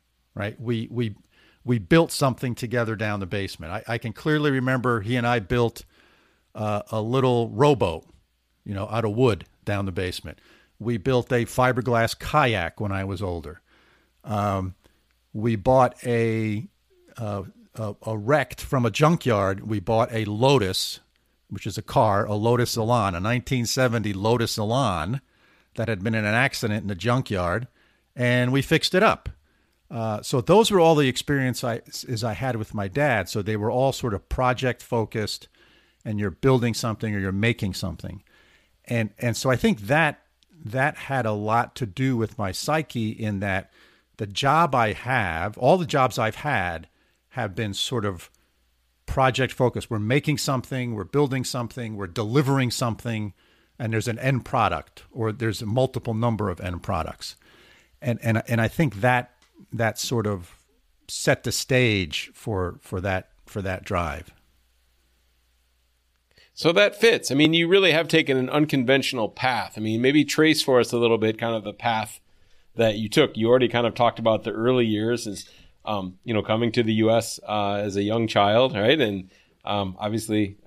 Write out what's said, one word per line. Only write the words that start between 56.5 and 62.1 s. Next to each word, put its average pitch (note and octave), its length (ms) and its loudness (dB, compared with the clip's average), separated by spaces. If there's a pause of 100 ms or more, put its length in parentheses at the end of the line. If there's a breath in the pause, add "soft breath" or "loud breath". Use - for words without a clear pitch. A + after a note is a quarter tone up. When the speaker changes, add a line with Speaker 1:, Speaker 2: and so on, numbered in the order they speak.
Speaker 1:
end F2+ 220 -6
products. - 540 -6 (640 soft breath)
And, A#2+ 220 -4
and, A2+ 260 0
and A#2 120 0
I A2 80 2
think C#3 340 -2
that, B2 280 2 (420)
that A2+ 260 -2
sort A2+ 280 -2
of F#2+ 300 -6 (520)
set - 360 -2
the A#2 80 -4
stage G#2+ 840 0